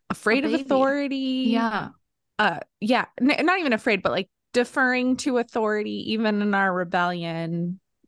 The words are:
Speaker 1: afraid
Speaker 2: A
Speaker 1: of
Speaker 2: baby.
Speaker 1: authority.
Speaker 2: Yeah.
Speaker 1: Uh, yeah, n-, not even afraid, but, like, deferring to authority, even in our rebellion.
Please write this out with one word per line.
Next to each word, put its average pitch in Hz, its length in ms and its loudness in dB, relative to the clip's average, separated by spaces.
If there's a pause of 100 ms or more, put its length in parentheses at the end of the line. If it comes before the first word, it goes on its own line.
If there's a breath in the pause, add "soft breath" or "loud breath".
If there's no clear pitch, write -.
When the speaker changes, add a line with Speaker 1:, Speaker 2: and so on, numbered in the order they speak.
Speaker 1:
afraid 262 360 0
Speaker 2:
A - 20 0
Speaker 1:
of 294 40 -2
Speaker 2:
baby. 277 120 0
Speaker 1:
authority. 269 840 0
Speaker 2:
Yeah. 226 400 -2 (500)
Speaker 1:
Uh, 180 200 0 (200)
yeah, 220 260 2 (140)
n-, 277 260 2
not 370 140 2
even 285 140 0
afraid, 214 280 0
but, - 100 0
like, 175 200 -4 (200)
deferring 254 640 2
to 247 200 0
authority, 214 760 -2
even 214 280 0
in 208 140 0
our 196 180 2
rebellion. 175 1080 -2 (280)